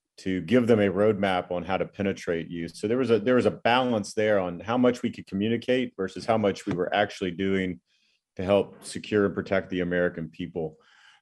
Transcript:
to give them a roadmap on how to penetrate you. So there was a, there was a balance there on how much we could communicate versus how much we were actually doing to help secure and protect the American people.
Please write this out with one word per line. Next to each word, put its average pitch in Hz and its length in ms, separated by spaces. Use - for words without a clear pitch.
to 92 220
give 110 260
them 110 140
a 101 80
roadmap 95 640
on 87 100
how 92 140
to 87 80
penetrate 85 640
you. 85 180
So 92 220
there 117 80
was 127 140
a, 113 100
there 127 160
was 107 100
a 104 60
balance 120 640
there 107 260
on 87 180
how 107 180
much 123 260
we 117 80
could 98 180
communicate 117 680
versus 92 280
how 113 140
much 101 280
we 101 60
were 87 200
actually 101 380
doing 92 480
to 95 80
help 95 400
secure 101 440
and 85 80
protect 95 360
the 92 100
American 87 480
people. 80 480